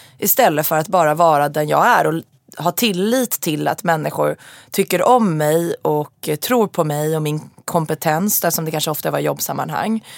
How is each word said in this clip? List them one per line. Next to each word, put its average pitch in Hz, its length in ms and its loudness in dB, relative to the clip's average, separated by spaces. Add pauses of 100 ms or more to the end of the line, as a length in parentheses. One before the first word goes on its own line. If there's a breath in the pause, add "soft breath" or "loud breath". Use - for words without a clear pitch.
(180 loud breath)
istället 156 500 2
för 156 100 0
att 156 100 0
bara 165 280 2
vara 151 340 4
den 151 180 -2
jag 151 200 2
är 160 200 4
och 160 60 0
l-, 165 100 -6 (340)
ha 170 140 0
tillit 220 600 0 (100)
till 151 260 -2
att - 160 -2
människor 151 540 0 (340 loud breath)
tycker 180 360 0
om 226 300 4
mig 160 440 0
och, 151 480 -4
eh, 151 60 -2
tror 226 320 0
på - 160 -2
mig 151 320 -2
och 156 60 -2
min 151 280 -4 (160)
kompetens, 160 760 0
där 170 80 0
som 165 160 -2
det 156 60 -4
kanske 156 200 -4
ofta 151 200 -4
var 147 80 -2
i 147 40 -2
jobbsammanhang. 151 800 -4 (140)